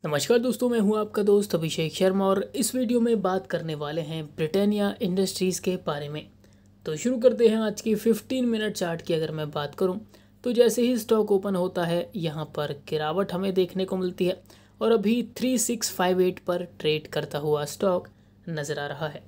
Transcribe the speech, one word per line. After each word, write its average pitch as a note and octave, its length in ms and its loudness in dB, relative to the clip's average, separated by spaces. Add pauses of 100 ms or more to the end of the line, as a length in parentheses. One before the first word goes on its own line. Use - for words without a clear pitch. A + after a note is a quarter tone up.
नमस्कार D#3 360 2
दोस्तों, B3 300 0
मैं A#3 100 2
हूं G#3+ 200 4
आपका G#3+ 240 -2
दोस्त G3+ 320 4
अभिषेक D#3+ 380 -2
शर्मा F#3+ 320 2
और F#3+ 160 4 (140)
इस - 200 -2
वीडियो A#3+ 260 2
में A3+ 200 2
बात F#3 260 0
करने D#3+ 280 -4
वाले D3+ 260 -4
हैं D#3 260 -6
ब्रिटानिया G3+ 760 0
इंडस्ट्रीज F#3 580 0
के F#3 160 -2 (100)
बारे D3 240 -4
में। D3+ 160 -10 (600)
तो D#3 100 -4
शुरू B3 240 -2
करते A#3 280 6
हैं A3 120 4
आज G#3 220 -2
की A3 140 0
फ़िफ़्टीन A3+ 500 0
मिनट A3 280 0
चार्ट E3 280 -4
की। E3+ 120 -2
अगर D#3+ 180 -2
मैं D#3 200 -6
बात D3 240 -6
करूं F#3 220 0 (460)
तो B3 100 -2
जैसे A#3 280 6
ही A#3+ 160 4
स्टॉक G#3+ 340 2
ओपन G3 240 2
होता F3+ 280 0
है, E3+ 340 -2
यहां D#3 300 -4
पर D3 280 -6 (140)
गिरावट D#3+ 440 -2
हमें F#3+ 200 -2
देखने F#3 320 0
को F#3+ 120 -4
मिलती F#3 280 -2
है F#3 160 -2 (400)
और A3 100 2
अभी A3+ 300 4 (160)
थ्री B3+ 220 0
सिक्स A#3 320 -2
फ़ाइव F#3 300 2
एट F3+ 200 2
पर F3 260 -4 (120)
ट्रेड D3+ 280 -2
करता D3+ 320 -4
हुआ D3 280 0
स्टॉक F3+ 420 -2 (400)
नज़र D3 300 -4
आ C#3+ 80 -6
रहा D3 200 -6
है। D3 200 -10